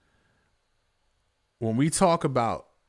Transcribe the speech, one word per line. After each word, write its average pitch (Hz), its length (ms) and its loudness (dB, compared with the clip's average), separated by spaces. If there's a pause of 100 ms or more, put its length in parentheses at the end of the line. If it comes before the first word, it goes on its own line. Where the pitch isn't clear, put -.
(1600)
When 113 180 -4
we 147 140 0
talk 170 340 2
about 120 420 -2 (220)